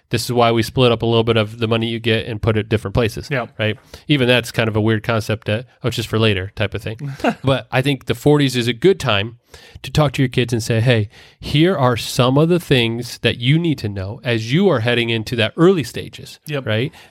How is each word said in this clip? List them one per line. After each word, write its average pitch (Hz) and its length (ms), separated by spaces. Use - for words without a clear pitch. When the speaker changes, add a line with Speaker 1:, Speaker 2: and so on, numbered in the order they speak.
Speaker 1:
This 117 140
is - 80
why 117 180
we 113 140
split 127 260
up 117 120
a 117 40
little 117 160
bit 113 140
of 110 240
the 113 80
money 113 200
you 117 120
get 113 260
and 110 160
put 110 140
it 107 120
different 101 260
places." 120 360
Speaker 2:
Yeah. 123 160
Speaker 1:
Right? 107 220
Even 135 180
that's 120 240
kind 113 180
of 107 80
a 110 40
weird 110 240
concept 110 420
that, 110 200
"Oh, 127 60
it's 113 80
just 113 120
for 113 100
later" 104 380
type 104 180
of 107 80
thing. 110 160
Speaker 2:
<laughs> 240 220
Speaker 1:
But 131 260
I 127 120
think 139 240
the 120 100
forties 143 400
is 117 100
a 123 60
good 165 260
time 113 400
to 131 100
talk 147 220
to 143 80
your 127 60
kids 120 240
and 117 100
say, 113 180
"Hey, 113 280
here 165 400
are 123 180
some 127 400
of 156 120
the 175 120
things 120 580
that - 200
you 127 220
need 165 180
to 110 100
know 101 360
as 117 280
you 190 160
are 139 120
heading 120 280
into 113 280
that - 200
early 175 280
stages." - 640
Speaker 2:
Yep. 143 200
Speaker 1:
Right? 113 260